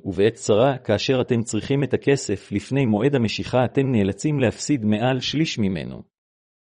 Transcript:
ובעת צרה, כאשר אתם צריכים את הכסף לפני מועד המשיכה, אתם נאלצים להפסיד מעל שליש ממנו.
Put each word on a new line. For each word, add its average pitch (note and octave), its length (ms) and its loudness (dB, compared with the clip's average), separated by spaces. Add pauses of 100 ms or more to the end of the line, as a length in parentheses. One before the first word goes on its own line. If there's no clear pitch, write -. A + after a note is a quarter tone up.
ובעת G2+ 280 2
צרה, B2 440 2
כאשר B2 440 0
אתם A#2 220 0
צריכים C#3 400 -2
את B2 100 0
הכסף C3+ 580 0
לפני C3 340 0
מועד A2+ 300 2
המשיכה, A#2+ 500 0
אתם C3+ 260 0
נאלצים A#2+ 480 0
להפסיד A#2+ 460 0
מעל A#2 340 0
שליש C#3+ 400 -2
ממנו. D#2 420 -4 (600)